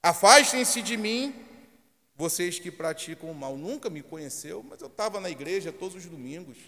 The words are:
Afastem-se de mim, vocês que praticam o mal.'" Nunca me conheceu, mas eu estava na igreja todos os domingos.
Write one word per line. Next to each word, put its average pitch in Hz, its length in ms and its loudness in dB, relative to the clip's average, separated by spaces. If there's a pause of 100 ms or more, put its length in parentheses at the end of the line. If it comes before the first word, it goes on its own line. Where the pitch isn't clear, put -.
Afastem-se 240 800 8
de 226 140 -2
mim, 233 360 -2 (840)
vocês 170 420 -2
que 180 120 -10
praticam 160 600 -6
o 160 40 -10
mal.'" 139 220 -8
Nunca 233 320 -8
me 156 140 -8
conheceu, 160 600 -12
mas - 180 -20
eu 139 80 -14
estava 208 320 -6
na 185 100 -6
igreja 165 420 -6
todos 185 220 -12
os 180 100 -16
domingos. 151 640 -14